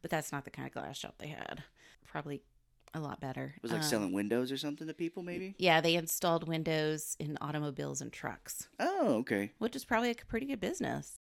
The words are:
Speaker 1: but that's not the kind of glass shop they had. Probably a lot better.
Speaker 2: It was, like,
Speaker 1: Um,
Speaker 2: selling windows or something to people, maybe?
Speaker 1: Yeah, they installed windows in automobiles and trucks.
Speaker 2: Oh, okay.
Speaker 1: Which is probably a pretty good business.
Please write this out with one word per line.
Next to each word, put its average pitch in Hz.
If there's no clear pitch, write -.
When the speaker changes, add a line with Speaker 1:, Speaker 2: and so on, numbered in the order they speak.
Speaker 1:
but 160
that's 156
not 143
the -
kind 135
of -
glass -
shop -
they -
had. -
Probably 147
a 160
lot 143
better. 135
Speaker 2:
It -
was, 113
like, 110
Speaker 1:
Um, 104
Speaker 2:
selling 104
windows 117
or 135
something 147
to 156
people, 170
maybe? 180
Speaker 1:
Yeah, 165
they 165
installed 165
windows 156
in 147
automobiles 147
and -
trucks. -
Speaker 2:
Oh, 302
okay. 101
Speaker 1:
Which 226
is 269
probably 240
a 233
pretty 233
good 277
business. 143